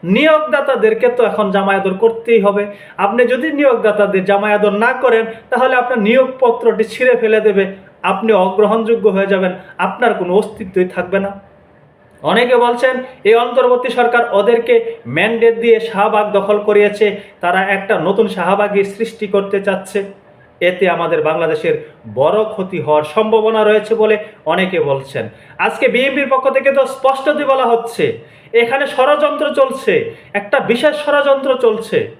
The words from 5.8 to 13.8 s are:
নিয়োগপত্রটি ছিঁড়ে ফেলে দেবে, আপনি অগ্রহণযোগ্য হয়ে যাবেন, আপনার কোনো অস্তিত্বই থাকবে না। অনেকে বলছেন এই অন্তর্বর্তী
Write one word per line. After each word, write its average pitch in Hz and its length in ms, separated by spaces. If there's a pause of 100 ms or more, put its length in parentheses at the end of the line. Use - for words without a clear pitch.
নিয়োগপত্রটি 233 840
ছিঁড়ে 247 320
ফেলে 220 260
দেবে, 196 340 (280)
আপনি 196 300
অগ্রহণযোগ্য 208 760
হয়ে 196 180
যাবেন, 185 260 (240)
আপনার 196 360
কোনো 185 220
অস্তিত্বই 190 500
থাকবে 180 340
না। 196 300 (720)
অনেকে 233 340
বলছেন 240 480 (200)
এই 214 120
অন্তর্বর্তী 247 540